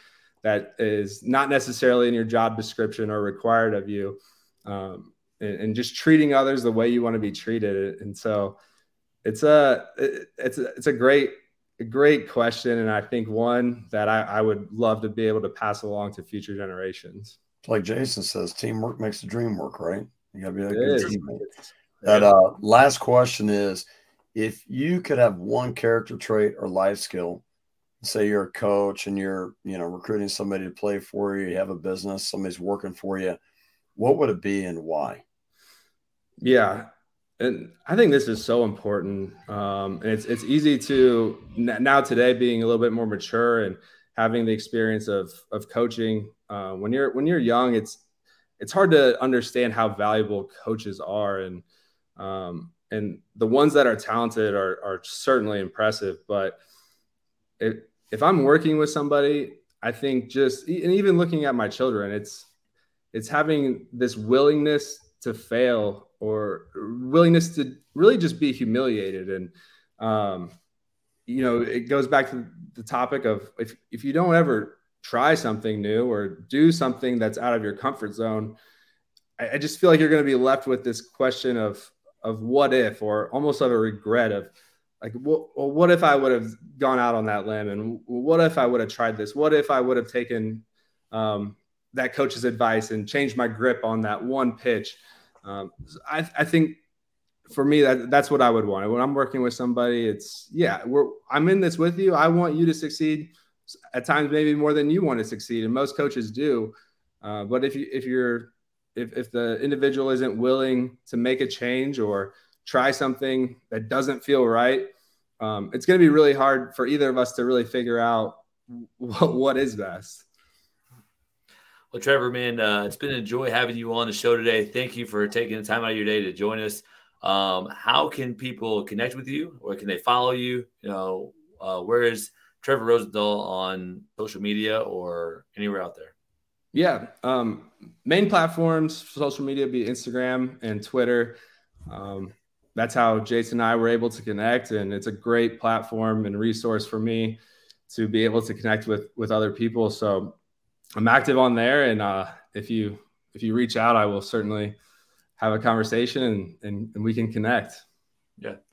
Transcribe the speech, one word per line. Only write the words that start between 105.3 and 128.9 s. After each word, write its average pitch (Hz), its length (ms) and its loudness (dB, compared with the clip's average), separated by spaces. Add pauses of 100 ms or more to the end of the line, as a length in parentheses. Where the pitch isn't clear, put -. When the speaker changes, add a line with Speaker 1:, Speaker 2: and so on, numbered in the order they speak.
Speaker 1:
And 113 80 -2
most 135 240 -2
coaches 127 340 -2
do. 117 420 -2 (480)
Uh, 104 220 -8
but 127 220 -2
if 139 100 -4
you, 139 160 -8
if 131 140 -6
you're 123 460 -2 (440)
if, 117 220 -8
if 123 140 -8
the 117 300 -2
individual 135 500 0
isn't 123 260 -2
willing 127 600 0 (100)
to 123 100 -6
make 131 240 0
a 127 60 0
change 131 520 -4
or 98 340 -2 (320)
try 135 260 2
something 131 640 -2 (120)
that 110 200 -8
doesn't 131 340 -2
feel 135 220 4
right, 120 420 2 (520)
um, 107 340 -6
it's 127 120 -6
gonna 180 140 4
be 165 100 8
really 147 240 6
hard 135 420 2
for 127 120 -2
either 143 220 2
of 127 80 0
us 123 160 0
to 120 120 -2
really 123 200 2
figure 120 340 -2
out 117 380 0 (600)
wh-, 127 360 0
what 131 240 0
is 131 180 -2
best. 95 480 -12 (1700)
Speaker 3:
Well, 123 100 -10
Trevor, 131 300 2
man, 123 280 -4
uh, 104 260 0
it's 101 100 -8
been 143 180 -6
a 123 80 -6
joy 120 300 -4
having 117 260 -2
you 117 160 -6
on 117 140 -2
the 104 60 -6
show 117 220 2
today. 113 300 2
Thank 123 320 -6
you 120 80 -8
for 104 220 -2
taking 113 300 -4
the 107 60 -10
time 110 200 -2
out 113 80 -4
of 110 60 -4
your 104 80 -4
day 107 180 0
to 92 100 -6
join 104 260 -4
us. 107 220 -8 (400)
Um, 95 480 0
how 143 400 0
can 123 240 -8
people 110 500 -4
connect 117 320 -6